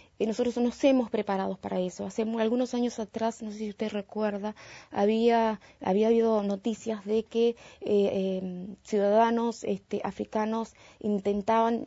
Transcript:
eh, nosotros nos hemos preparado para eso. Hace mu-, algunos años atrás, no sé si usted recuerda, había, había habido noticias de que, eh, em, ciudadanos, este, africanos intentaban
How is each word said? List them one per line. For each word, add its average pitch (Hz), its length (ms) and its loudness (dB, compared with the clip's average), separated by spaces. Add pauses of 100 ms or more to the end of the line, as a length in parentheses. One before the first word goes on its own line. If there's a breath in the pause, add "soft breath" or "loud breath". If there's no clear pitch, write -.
(200 loud breath)
eh, 220 80 0
nosotros 233 300 -2
nos 240 260 0
hemos 262 260 4
preparado 196 480 -2
para 196 220 -4
eso. 180 260 -4
Hace 202 180 -4
mu-, 220 140 -4
algunos 240 380 0
años 240 240 -2
atrás, 226 420 -6
no 220 100 -10
sé 208 60 -12
si 214 140 -6
usted 214 180 -6
recuerda, 208 640 -4 (380 loud breath)
había, 220 680 4 (240 loud breath)
había 202 260 2
habido 226 340 4
noticias 202 600 -4
de 214 200 0
que, 233 320 0 (240 loud breath)
eh, 196 640 0
em, 185 400 -10
ciudadanos, 226 800 2
este, 202 400 -6
africanos 220 720 -4 (240 loud breath)
intentaban 208 880 0